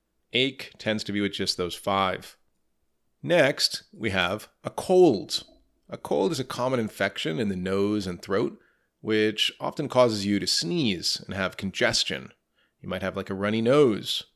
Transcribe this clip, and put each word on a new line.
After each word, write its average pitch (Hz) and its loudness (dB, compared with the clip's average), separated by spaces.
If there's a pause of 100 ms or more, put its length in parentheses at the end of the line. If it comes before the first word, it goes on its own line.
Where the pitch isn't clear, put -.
(340)
Ache 131 0
tends 107 -2
to 104 -10
be 101 -2
with 98 0
just - -2
those 90 -4
five. 98 -2 (840)
Next, 147 2
we 113 -4
have 95 0 (140)
a 113 -6
cold. 175 4 (460)
A 117 -12
cold 190 0
is 135 -4
a 135 -4
common 127 -2
infection 113 -4
in 107 0
the 95 -2
nose 98 0
and 87 -8
throat, 101 -2 (420)
which 107 0
often 139 -6
causes 113 4
you 101 4
to - -4
sneeze 156 -2
and 95 -10
have 95 -4
congestion. 92 -2 (500)
You 95 -14
might 92 -6
have, 92 -4
like, 95 -6
a 98 -4
runny 104 -2
nose 123 2 (120)